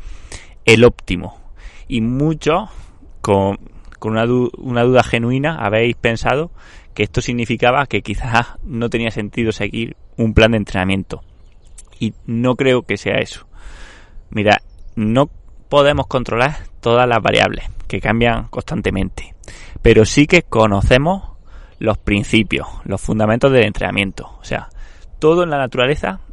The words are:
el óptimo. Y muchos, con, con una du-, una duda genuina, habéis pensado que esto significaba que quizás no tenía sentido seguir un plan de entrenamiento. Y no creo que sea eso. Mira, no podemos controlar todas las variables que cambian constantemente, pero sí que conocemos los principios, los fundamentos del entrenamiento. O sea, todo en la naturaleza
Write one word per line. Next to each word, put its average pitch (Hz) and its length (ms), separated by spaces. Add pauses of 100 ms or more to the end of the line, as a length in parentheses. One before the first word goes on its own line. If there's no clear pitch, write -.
(640)
el 113 200
óptimo. 92 540 (480)
Y 117 140
muchos, 151 720 (500)
con, 98 380 (400)
con 107 140
una 113 120
du-, 123 320
una 120 280
duda 123 180
genuina, 131 540
habéis 113 400
pensado 123 540 (440)
que 104 80
esto 113 180
significaba 120 640
que 104 160
quizás 117 640
no 120 240
tenía 117 220
sentido 110 420
seguir 113 460 (180)
un 113 160
plan 113 200
de 113 40
entrenamiento. 95 640 (800)
Y 110 160 (100)
no 117 320
creo 131 280
que 101 120
sea 101 220
eso. - 280 (840)
Mira, 104 320 (340)
no 113 320 (400)
podemos 143 380
controlar 123 500 (240)
todas 120 260
las 117 140
variables 107 460 (200)
que - 140
cambian 113 480
constantemente, 98 840 (480)
pero 110 220
sí 147 220
que 175 160
conocemos 127 880 (460)
los 107 200
principios, 101 680 (180)
los 95 160
fundamentos 110 520
del 120 120
entrenamiento. 98 760
O - 40
sea, - 240 (500)
todo 165 240
en 170 80
la 143 80
naturaleza 131 600 (120)